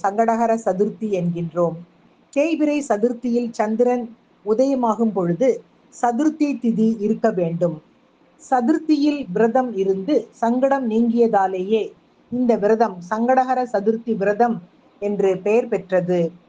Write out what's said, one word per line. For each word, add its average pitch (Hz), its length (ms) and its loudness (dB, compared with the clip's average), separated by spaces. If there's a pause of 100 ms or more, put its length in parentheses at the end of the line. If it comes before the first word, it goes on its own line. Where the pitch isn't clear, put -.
சங்கடஹர 226 600 2
சதுர்த்தி 202 580 -2
என்கின்றோம். 170 500 -2 (640)
தேய்பிறை 294 520 0
சதுர்த்தியில் 233 640 -2
சந்திரன் 233 640 -2 (300)
உதயமாகும் 226 680 0
பொழுது 180 500 0 (400)
சதுர்த்தி 285 560 0
திதி 220 420 0
இருக்க 220 300 0
வேண்டும். 170 520 -2 (680)
சதுர்த்தியில் 294 800 0
விரதம் 233 440 0
இருந்து 190 540 0
சங்கடம் 254 600 0
நீங்கியதாலேயே 214 1000 0 (400)
இந்த 233 240 2
விரதம் 208 420 0 (120)
சங்கடஹர 254 640 2
சதுர்த்தி 220 440 -2
விரதம் 202 460 2 (380)
என்று 196 420 0
பெயர் 226 260 0
பெற்றது. 175 640 0 (160)